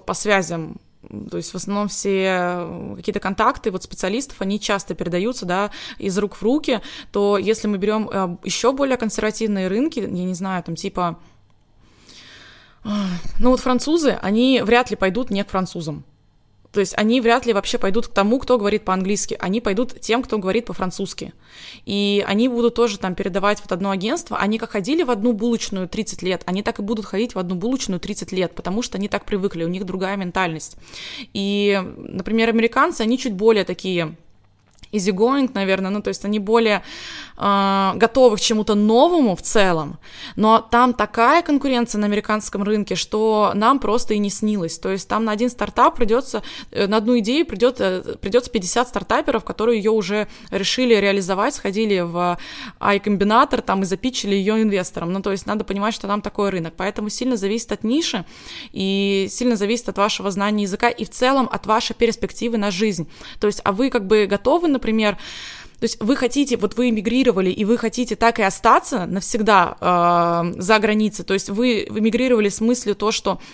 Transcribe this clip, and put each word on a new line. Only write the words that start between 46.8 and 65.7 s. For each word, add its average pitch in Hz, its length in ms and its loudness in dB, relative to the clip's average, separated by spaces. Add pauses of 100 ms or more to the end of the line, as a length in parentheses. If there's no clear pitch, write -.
на 214 100 2
одну 233 220 2
идею 247 260 2
придёт, 240 340 0
э, 185 420 -2
придётся 226 300 0
пятьдесят 226 380 0
стартаперов, 233 560 0
которые 226 340 0
её 214 140 2
уже 208 340 0 (220)
решили 226 440 2
реализовать, 196 600 2
сходили 196 460 0
в 175 360 -2 (420)
Айкомбинатор 208 800 2
там 190 220 -2
и - 20 0
запичили 196 500 -2
её 208 260 0
инвесторам. 180 520 -2
Ну, 196 80 -4
то 202 100 -2
есть 196 140 -4
надо 208 180 -2
понимать, 202 300 -2
что - 140 -8
там 208 140 -2
такой 202 280 -2
рынок. 170 260 -4
Поэтому 208 340 -4
сильно 247 280 -2
зависит 202 340 -4
от 208 140 -4
ниши 240 400 -2 (480)
и 196 560 0
сильно 240 260 0
зависит 208 340 -2
от 190 80 -6
вашего 202 340 0
знания 208 320 0
языка 202 260 0
и 226 160 -2
в - 40 -8
целом 254 420 2
от - 140 -6
вашей 220 300 0
перспективы 226 640 -2
на 208 140 0
жизнь. 180 360 -2 (320)
То 208 80 2
есть, 202 160 0
а - 80 0
вы 240 180 0
как 214 160 0
бы 208 220 4
готовы, 277 400 2 (140)
например, 220 340 0 (640)